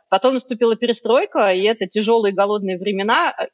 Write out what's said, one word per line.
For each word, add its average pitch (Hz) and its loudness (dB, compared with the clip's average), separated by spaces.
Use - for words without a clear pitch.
Потом 254 2
наступила 233 0
перестройка, 233 0
и 185 -2
это 208 0
тяжёлые 214 0
голодные 196 -2
времена, 208 0